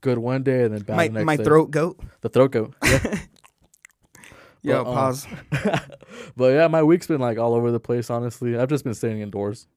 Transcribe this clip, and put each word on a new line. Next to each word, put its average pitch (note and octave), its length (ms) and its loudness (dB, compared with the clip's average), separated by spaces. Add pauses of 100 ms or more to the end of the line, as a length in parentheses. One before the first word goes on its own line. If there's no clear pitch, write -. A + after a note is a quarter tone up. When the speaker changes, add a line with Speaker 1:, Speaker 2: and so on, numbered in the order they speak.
Speaker 1:
good B2 160 0
one B2+ 260 -4
day B2+ 220 2
and A2 80 0
then G#2+ 80 -6
bad G#2+ 160 -4
Speaker 2:
My, - 100 2
Speaker 1:
the A2 60 -4
next A2 120 -2
Speaker 2:
my D#3 120 0
Speaker 1:
day. A2+ 80 -4
Speaker 2:
throat D3+ 260 4
goat? D#3+ 300 -4 (180)
Speaker 1:
The - 80 -6
throat C3 240 4
goat. A#2 320 -4
Yeah. D#3 400 2
Speaker 2:
<laughs> - 40 -20 (1300)
Yo, C#3 220 0
Speaker 1:
But, B2 60 -6
um, B2 60 -2
Speaker 2:
pause. C3 320 -2 (240)
Speaker 1:
<laughs> E3+ 280 -2 (560)
but B2+ 180 4
yeah, D#3+ 140 6
my D#3+ 160 2
week's E3 240 4
been, C#3+ 140 0
like, A#2+ 160 -2
all A#2 160 0
over A#2+ 180 2
the A#2 80 0
place, A#2+ 300 -4
honestly. A#2+ 480 -4
I've B2 120 0
just C#3+ 140 -2
been A#2 120 -6
staying A2 260 -4
indoors. G#2 560 -6